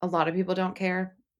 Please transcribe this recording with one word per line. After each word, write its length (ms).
a 60
lot 200
of 80
people 200
don't 200
care 420